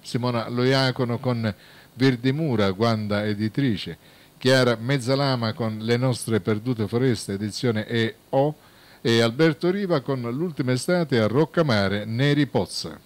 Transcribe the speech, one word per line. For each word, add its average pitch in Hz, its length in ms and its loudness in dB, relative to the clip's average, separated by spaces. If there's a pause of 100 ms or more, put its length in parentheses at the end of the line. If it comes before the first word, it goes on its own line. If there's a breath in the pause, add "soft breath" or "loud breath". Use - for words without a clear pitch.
Simona 120 480 -4
Loiacono 123 680 0
con 113 340 -2 (420 loud breath)
Verdimura, 127 760 2
Guanda 104 560 0
Editrice, 107 720 -2 (400 loud breath)
Chiara 127 420 4
Mezzalama 131 720 0
con 110 280 -4
Le 113 160 2
nostre 120 420 0
perdute 107 480 -2
foreste, 117 460 -2
edizione 107 560 -4
E 113 260 0 (140)
O, 147 260 0 (460 loud breath)
e 113 200 4
Alberto 151 500 2
Riva 185 300 0
con 131 220 -4
L'ultima 135 500 -4
estate 143 460 0
a 107 80 4
Roccamare, 107 760 2
Neri 139 420 2
Pozza. - 580 -4